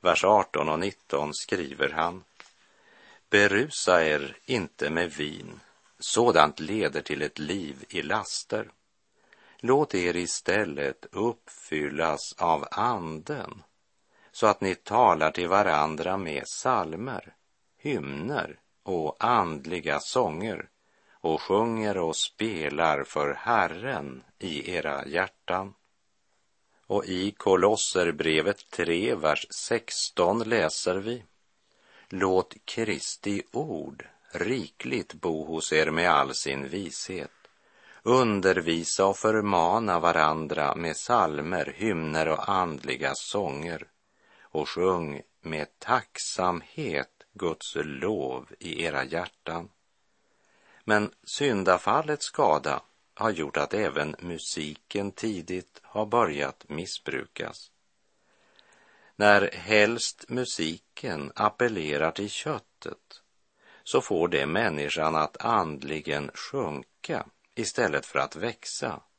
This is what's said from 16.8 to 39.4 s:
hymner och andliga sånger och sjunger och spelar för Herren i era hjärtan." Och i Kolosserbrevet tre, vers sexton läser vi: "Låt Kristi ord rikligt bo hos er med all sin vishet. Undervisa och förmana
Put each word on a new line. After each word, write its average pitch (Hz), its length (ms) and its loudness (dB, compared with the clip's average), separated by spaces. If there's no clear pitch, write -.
hymner 80 800 -4
och 82 360 -4
andliga 80 840 0
sånger 98 680 -2
och 80 220 0
sjunger 107 560 2
och 80 180 0
spelar 78 880 0
för 71 300 -2
Herren 95 880 -2
i 78 340 -6
era 73 340 -4
hjärtan." 92 680 -4
Och 101 180 0
i 95 260 -2
Kolosserbrevet 90 1400 2
tre, 90 440 0
vers 78 360 0
sexton - 880 0
läser 104 560 0
vi: 107 300 -6
"Låt 92 460 2
Kristi 101 840 -4
ord 78 560 -8
rikligt 101 840 -4
bo 80 300 -4
hos 80 280 -4
er 78 180 4
med 82 200 2
all 69 240 4
sin 69 340 -4
vishet. 85 600 -8
Undervisa 95 1040 4
och 98 120 2
förmana 101 800 2